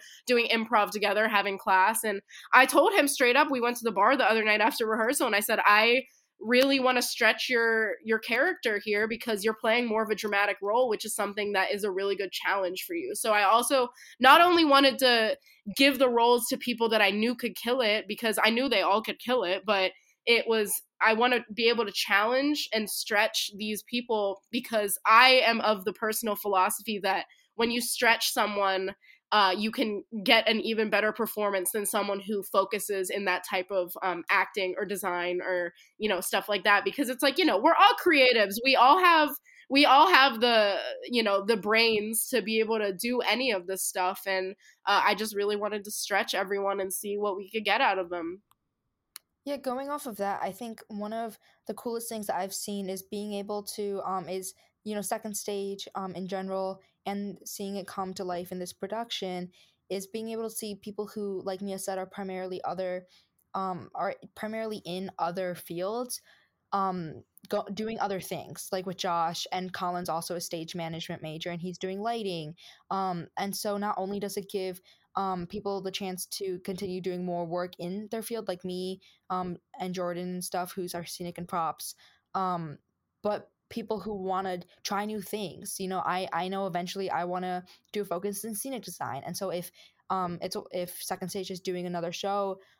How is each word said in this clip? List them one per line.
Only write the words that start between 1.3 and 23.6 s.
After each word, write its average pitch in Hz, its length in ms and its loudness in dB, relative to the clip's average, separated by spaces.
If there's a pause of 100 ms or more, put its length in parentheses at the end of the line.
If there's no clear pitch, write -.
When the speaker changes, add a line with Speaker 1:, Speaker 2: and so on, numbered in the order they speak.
Speaker 1:
class, 196 440 2
and 202 180 -2 (320)
I 262 140 10
told 339 260 6
him 294 140 6
straight 247 300 2
up, 302 140 4
we 247 100 0
went 240 160 0
to 226 80 -12
the 226 60 0
bar 208 260 4
the 220 120 4
other 220 140 2
night 214 180 4
after 220 260 2
rehearsal, 226 400 0
and 208 80 2
I 208 60 4
said, 208 240 0
"I 226 400 6 (340)
really 262 400 4
wanna 247 240 4
stretch 233 460 2
your, 226 460 2 (100)
your 220 140 2
character 240 640 0
here 208 240 0
because 214 380 -4
you're 220 100 0
playing 240 320 2
more 220 160 0
of 208 80 -4
a 214 40 2
dramatic 202 460 0
role, 226 280 2
which 208 160 -2
is 214 100 -6
something 208 380 -4
that 196 200 2
is 202 120 -4
a 202 60 -2
really 196 260 -2
good 190 160 -6
challenge 185 520 -2
for 170 100 -10
you." 165 200 -6
So 220 180 0
I 208 100 4
also 240 460 4 (300)
not 277 220 10
only 339 240 6
wanted 277 340 6
to 233 380 4 (400)
give 269 220 6
the 262 100 6
roles 233 400 6
to 262 80 0
people 233 320 -2
that 220 140 4
I 196 80 4
knew 220 240 0
could 233 200 -6
kill 254 260 -2
it, 214 260 2
because 214 360 -2
I 214 80 6
knew 233 180 0
they 208 120 2
all 196 220 2
could - 160 -8
kill 240 240 -2
it, 190 220 -2
but 190 280 0 (320)
it 233 220 4
was, 220 340 0 (200)
I 220 120 6
wanna 240 400 2
be 226 160 2
able 233 160 2
to 202 80 -8
challenge 254 800 0
and 214 160 -2
stretch - 680 0
these 214 260 -6